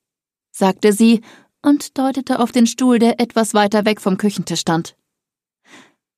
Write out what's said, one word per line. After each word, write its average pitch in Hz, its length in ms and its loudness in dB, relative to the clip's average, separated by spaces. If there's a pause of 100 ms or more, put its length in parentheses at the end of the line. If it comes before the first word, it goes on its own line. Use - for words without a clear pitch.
(520)
sagte 196 420 0
sie 226 280 2 (400)
und - 360 -2
deutete 262 420 -4
auf 233 120 -2
den 233 160 2
Stuhl, 247 320 0
der 233 200 2
etwas 233 340 -2
weiter 208 320 0
weg 214 160 -2
vom 190 160 -2
Küchentisch 190 440 -4
stand. 165 340 -4 (1200)